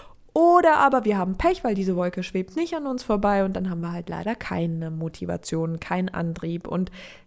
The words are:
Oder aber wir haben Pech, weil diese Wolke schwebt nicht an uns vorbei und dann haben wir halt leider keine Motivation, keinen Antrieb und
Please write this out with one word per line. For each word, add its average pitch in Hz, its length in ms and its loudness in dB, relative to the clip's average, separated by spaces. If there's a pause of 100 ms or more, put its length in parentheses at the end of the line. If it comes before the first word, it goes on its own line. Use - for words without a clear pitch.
(340)
Oder 339 440 8
aber 262 260 4
wir 208 140 2
haben 190 200 -2
Pech, 359 260 2
weil 226 120 0
diese 190 220 0
Wolke 180 260 -2
schwebt 185 320 -6
nicht 330 180 -4
an 302 140 -4
uns 254 160 -4
vorbei 202 400 2
und 190 100 0
dann 185 160 -4
haben 170 120 -4
wir 170 100 -4
halt 175 160 -8
leider 175 280 -6
keine 165 540 -4
Motivation, 160 920 -4
keinen 180 260 -2
Antrieb 170 600 -6
und 185 220 -2 (380)